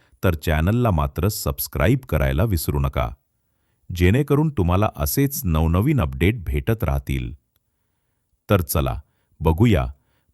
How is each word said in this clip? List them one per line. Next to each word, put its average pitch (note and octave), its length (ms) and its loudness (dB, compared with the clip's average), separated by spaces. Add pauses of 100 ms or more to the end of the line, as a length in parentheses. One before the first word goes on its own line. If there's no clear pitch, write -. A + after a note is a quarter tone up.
(240)
तर F2+ 100 2
चॅनलला F2+ 560 0
मात्र D2+ 380 -2
सबस्क्राईब E2 680 -2
करायला C#2+ 460 0
विसरू D2+ 360 -2
नका, C2+ 300 -2 (840)
जेणेकरून C#3 560 2
तुम्हाला F#2+ 460 0
असेच C3+ 480 -2
नवनवीन F2 560 2
अपडेट D#2+ 440 0
भेटत C#2+ 400 -2
राहतील. C2+ 500 -4 (1160)
तर G2+ 100 4
चला C2+ 400 -2 (400)
बघूया, D#2+ 460 4 (480)